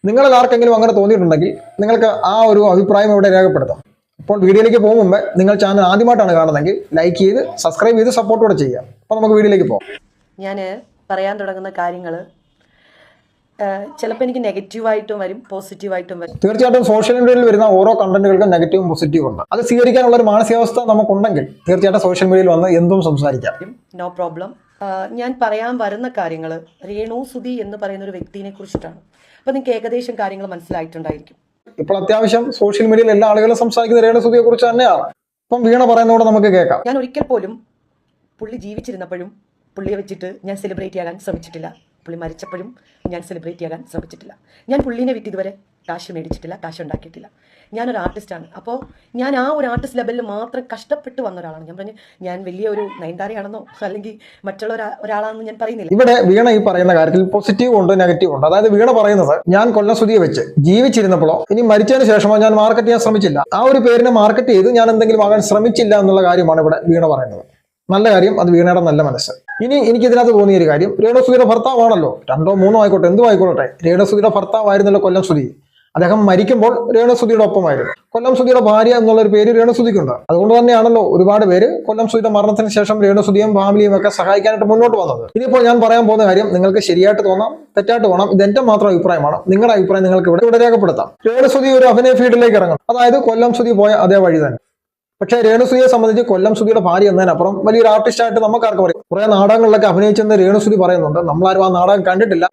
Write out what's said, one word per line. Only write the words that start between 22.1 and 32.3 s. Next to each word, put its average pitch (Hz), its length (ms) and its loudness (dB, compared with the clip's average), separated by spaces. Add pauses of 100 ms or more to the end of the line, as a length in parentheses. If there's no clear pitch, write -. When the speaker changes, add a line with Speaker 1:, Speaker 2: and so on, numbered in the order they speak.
Speaker 1:
മീഡിയയിൽ 185 200 2
വന്ന് 170 200 0
എന്തും 175 340 2
സംസാരിക്കാം. 143 520 -4 (420)
Speaker 2:
No 180 120 -12 (120)
problem. 170 280 -10 (340)
ആ, 190 280 -10
ഞാൻ 247 320 -10
പറയാൻ 226 360 -6
വരുന്ന 220 400 -8
കാര്യങ്ങൾ 165 420 -10 (280)
രേണു 226 440 -10
സുധി 247 160 -14
എന്ന് 214 340 -12
പറയുന്ന 196 220 -12
ഒരു 196 80 -14
വ്യക്തിനെ 196 380 -16
കുറിച്ചിട്ടാണ്. 190 440 -16
അപ്പോൾ - 580 -14
നിങ്ങൾക്ക് 269 180 -6
ഏകദേശം 240 480 -6
കാര്യങ്ങൾ 196 280 -8
മനസ്സിലായിട്ടുണ്ടായിരിക്കും. 165 920 -12 (420)
Speaker 1:
ഇപ്പോൾ 170 200 -4
അത്യാവശ്യം 220 540 -2